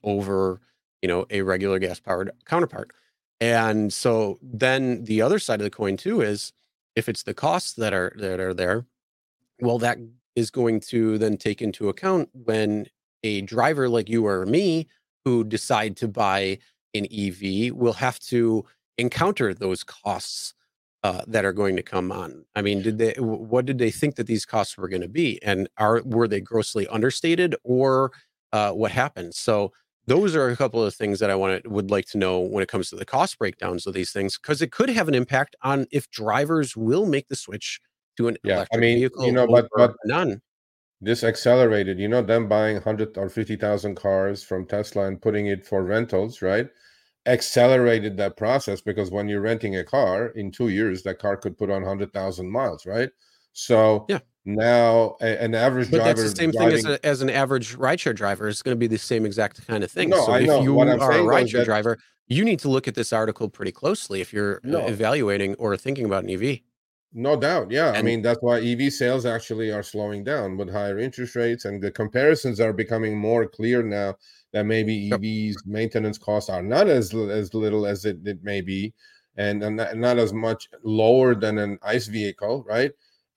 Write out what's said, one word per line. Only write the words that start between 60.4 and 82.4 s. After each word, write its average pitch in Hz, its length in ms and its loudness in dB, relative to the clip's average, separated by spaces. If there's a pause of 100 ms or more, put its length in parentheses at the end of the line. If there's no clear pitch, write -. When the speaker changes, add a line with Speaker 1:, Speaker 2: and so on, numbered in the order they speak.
Speaker 2:
know. - 0 -
Speaker 1:
you 135 140 2
Speaker 2:
What 127 160 8
I'm 120 100 4
Speaker 1:
are - 180 4
a - 20 6
Speaker 2:
saying, - 100 4
though, 135 140 6
is 113 80 -2
Speaker 1:
rideshare 120 160 2
Speaker 2:
that - 40 -2
Speaker 1:
driver, 107 260 2 (300)
you 147 160 2
need 208 160 2
to 143 100 -2
look 131 180 2
at 117 80 -6
this - 180 -2
article 110 360 0
pretty 92 220 -6
closely 135 500 -2
if - 120 -8
you're, 101 280 -2 (100)
uh, 170 60 2
Speaker 2:
No. - 20 2
Speaker 1:
evaluating 104 760 0
or 104 220 -2
thinking 135 280 -4
about 95 180 0
an 95 80 -6
E 95 60 -2
V. 127 260 -2 (500)
Speaker 2:
No 135 260 0
doubt, 135 320 0
yeah. 143 220 2
I 110 80 0
Speaker 1:
And - 0 -
Speaker 2:
mean, 110 200 0
that's 117 200 0
why 120 180 4
E 120 160 0
V 135 140 2
sales 127 360 0
actually 113 460 -4
are 104 120 -6
slowing 104 420 -8
down 107 320 -4
with 98 120 -6
higher 101 300 -4
interest 123 360 -6
rates, 117 280 0
and 101 180 -6
the 98 100 -4
comparisons 123 680 2
are 110 140 4
becoming 110 440 -2
more 110 300 2
clear 120 340 0
now 101 340 -2 (360)
that 104 140 0
maybe 110 280 2 (180)
Speaker 1:
Yep. 98 120 0
Speaker 2:
E 107 300 -2
Vs 95 120 -10
maintenance 107 520 -2
costs 104 320 -2
are 92 120 -4
not 135 280 2
as 113 240 2
l-, 110 180 -2
as 104 220 -4
little 107 320 0
as 101 180 -4
it, 101 140 -2 (100)
it 90 160 -8
may 101 180 -4
be, 98 320 -6 (440)
and, 104 260 -2
and 107 140 -4
not, 113 200 -4
not 120 200 2
as 110 160 2
much 110 340 -4 (160)
lower 117 520 4
than 107 220 -2
an 101 260 -4
ice 107 240 -4
vehicle, 107 600 -6